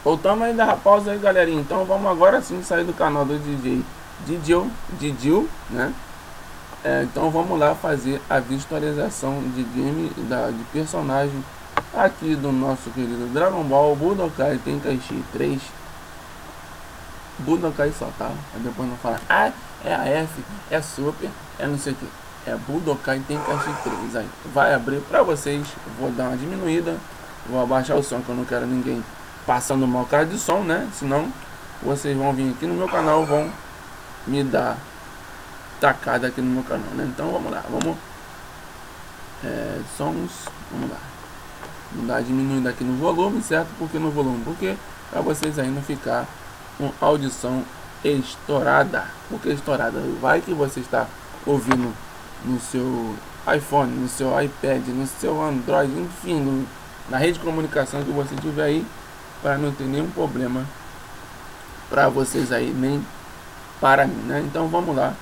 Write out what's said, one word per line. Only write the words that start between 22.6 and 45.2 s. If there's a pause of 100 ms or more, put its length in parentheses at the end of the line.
Tenkaichi (100)
três.
Aí (240)
vai
abrir
pra
vocês. (340)
Vou
dar
uma
diminuída. (540)
Vou
abaixar
o
som,
que
eu
não
quero
ninguém (420)
passando
mal
por
causa
de
som,
né?
Senão (500)
vocês
vão
vir
aqui
no
meu
canal,
vão (800)
me
dar (1000)
tacada
aqui
no
meu
canal,
né?
Então
vamos
lá,
vamos, (1500)
é, (160)
sons, (400)
vamos
lá. (960)
Vou
dar
uma
diminuída
aqui
no
volume,
certo? (100)
Por
que
no
volume?
Porque (360)
pra